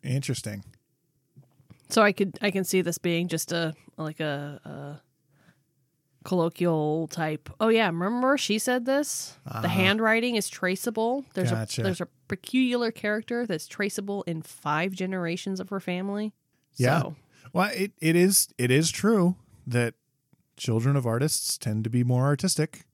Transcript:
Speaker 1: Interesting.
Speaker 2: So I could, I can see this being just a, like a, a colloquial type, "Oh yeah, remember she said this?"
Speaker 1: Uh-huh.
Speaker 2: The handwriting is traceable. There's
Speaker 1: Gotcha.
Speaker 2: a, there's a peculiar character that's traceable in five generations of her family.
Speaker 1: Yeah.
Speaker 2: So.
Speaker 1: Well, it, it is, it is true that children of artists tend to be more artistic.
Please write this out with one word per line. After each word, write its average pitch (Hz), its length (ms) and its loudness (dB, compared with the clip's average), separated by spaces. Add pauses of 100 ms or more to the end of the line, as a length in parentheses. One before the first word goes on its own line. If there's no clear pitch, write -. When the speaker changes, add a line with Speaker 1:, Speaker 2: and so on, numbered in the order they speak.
Speaker 1:
Interesting. 127 580 -4 (1300)
Speaker 2:
So 226 140 6
I 202 100 6
could, 190 280 -2
I 202 120 0
can 196 100 0
see 185 180 2
this 170 180 -2
being 170 280 0
just 165 240 -4
a, 165 240 -2 (220)
like 151 240 -8
a, 143 440 -6
a 143 380 -14 (1200)
colloquial 165 840 0
type, 156 500 -6
"Oh 220 100 2
yeah, 226 180 4
remember 233 520 0
she 214 220 0
said 247 260 0
this?" 277 500 -2 (100)
Speaker 1:
Uh-huh. - 160 -8
Speaker 2:
The 165 60 0
handwriting 220 680 2
is - 120 0
traceable. 226 760 -2 (100)
There's 180 160 0
Speaker 1:
Gotcha. 113 300 -2
Speaker 2:
a, 117 40 -2
there's 185 160 0
a 175 80 -6 (200)
peculiar 240 640 0
character 220 540 -4
that's 175 200 -4
traceable 202 560 -4
in 160 200 -6
five 160 500 -4
generations 185 640 -4
of 190 120 -8
her 196 100 -4
family. 202 520 -4 (440)
Speaker 1:
Yeah. 131 240 2
Speaker 2:
So. - 160 -6 (360)
Speaker 1:
Well, 190 200 0
it, 196 280 -4
it 160 160 2
is, 185 320 4 (100)
it 123 120 2
is 156 200 4
true 190 460 4 (300)
that 120 280 0 (640)
children 120 380 2
of 131 120 0
artists 123 500 0
tend 107 280 -2
to 117 60 -2
be 120 140 2
more 123 200 2
artistic. 151 680 0